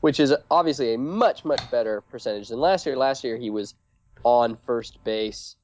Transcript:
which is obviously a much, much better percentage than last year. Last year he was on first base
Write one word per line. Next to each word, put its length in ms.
which 180
is 140
obviously 460
a 20
much, 480
much 240
better 320
percentage 480
than 100
last 260
year. 120
Last 260
year 140
he 140
was 240
on 420
first 380
base 600